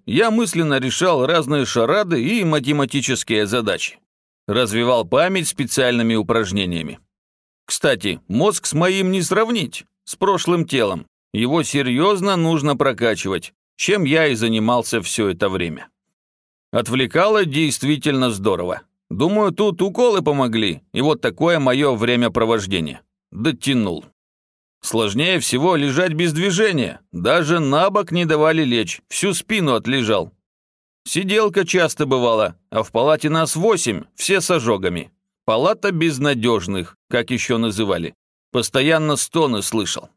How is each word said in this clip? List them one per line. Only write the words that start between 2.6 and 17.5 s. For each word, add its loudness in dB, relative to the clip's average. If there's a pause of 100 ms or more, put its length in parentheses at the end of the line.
задачи. -2 (480)
Развивал 0
память 0
специальными 0
упражнениями. -2 (640)
Кстати, -2
мозг 0
с -4
моим 2
не 0
сравнить, -2 (180)
с -14
прошлым 0
телом. -2 (280)
Его 0
серьезно 0
нужно 0
прокачивать, -2 (240)
чем 0
я 2
и 0
занимался 0
все -2
это 0
время. -4 (840)
Отвлекало 0
действительно 0